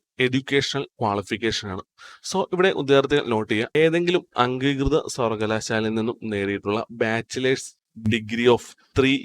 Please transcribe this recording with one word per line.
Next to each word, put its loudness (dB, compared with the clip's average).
എഡ്യൂക്കേഷണൽ -2
ക്വാളിഫിക്കേഷൻ -2
ആണ്. -10
So -4
ഇവിടെ 2
ഉദ്യോഗാർത്ഥികൾ 4
നോട്ട് 0
ചെയ്യുക, 0
ഏതെങ്കിലും 2
അംഗീകൃത 0
സർവകലാശാലയിൽ -2
നിന്നും -2
നേടിയിട്ടുള്ള -2
bachelor's -2
degree 2
of -4
three 4